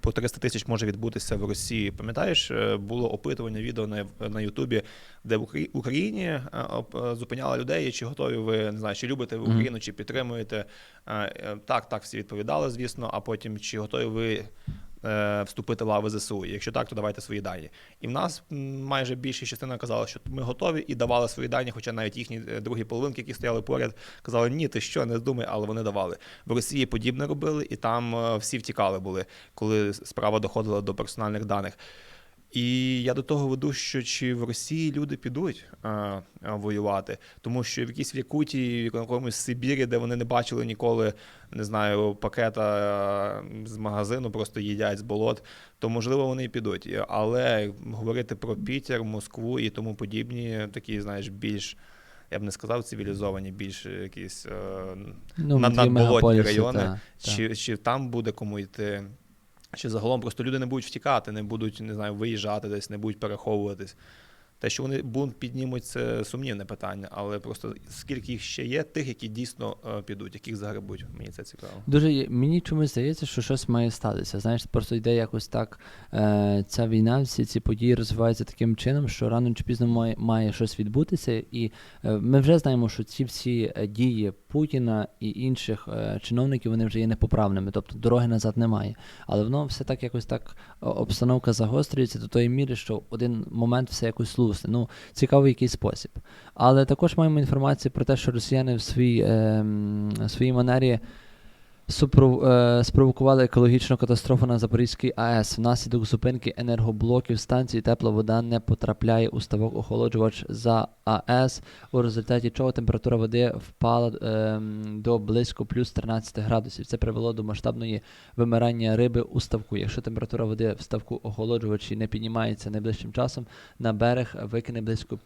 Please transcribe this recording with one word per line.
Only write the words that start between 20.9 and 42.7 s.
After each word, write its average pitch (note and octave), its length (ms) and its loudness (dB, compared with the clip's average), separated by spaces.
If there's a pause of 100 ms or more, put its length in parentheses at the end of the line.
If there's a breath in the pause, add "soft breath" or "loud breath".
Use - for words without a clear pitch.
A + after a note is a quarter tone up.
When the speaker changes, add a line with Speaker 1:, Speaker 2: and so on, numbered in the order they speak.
Speaker 1:
давали A#2+ 340 2
свої B2+ 200 -6
дані, B2+ 220 -2
хоча A2+ 220 -8
навіть A2 240 -4
їхні, A2+ 320 -10
е, A2 120 -6
другі A2+ 240 -4
половинки, B2 360 -4
які A#2+ 140 -10
стояли A2+ 280 -2
поряд, B2 340 -2 (260 loud breath)
казали: A#2+ 280 2
«Ні, D3 180 -2
ти A2+ 120 -4
що, - 260 -2
не A#2 120 -2
здумай», A#2+ 300 -2
але G#2+ 180 -2
вони A2 160 -4
давали. G2 340 -2 (300 loud breath)
В - 60 -2
Росії B2 340 0
подібне B2 400 -2
робили, D3+ 440 -2
і - 60 -6
там, A#2 380 0
е, A#2 220 0
всі A2 220 -4
втікали G2+ 400 0
були, F#2 260 -6 (300 loud breath)
коли G#2+ 340 0
с-, G2+ 180 -8
справа G#2+ 320 0
доходила G#2 420 -2
до G2+ 140 -4
персональних G#2 500 -6
даних. G2 340 -4 (720 loud breath)
І B2+ 500 0
я B2 120 0
до C3+ 80 -4
того C#3+ 260 0
веду, C3 240 -2
що C3 300 -4
чи B2 320 -2
в A#2+ 100 -2
Росії D#3 480 -2
люди C#3+ 240 -4
підуть, C3 480 -6 (200)
е, A2 40 -4
е, G#2 340 -4 (200)
воювати, G#2 760 -2 (220 loud breath)
тому A#2+ 240 -2
що B2 200 -4
в A#2 40 -8
якійсь B2+ 260 -8
в - 20 -6
Якутії, B2 760 -2
в - 40 -14
якомусь A#2+ 420 -2
Сибірі, B2+ 500 0
де A#2+ 120 0
вони A#2+ 180 -2
не A#2+ 80 -2
бачили A#2+ 420 0
ніколи, A2+ 460 0 (380 loud breath)
не A2 140 -6
знаю, G#2 500 2
пакета, A2 500 -2 (720)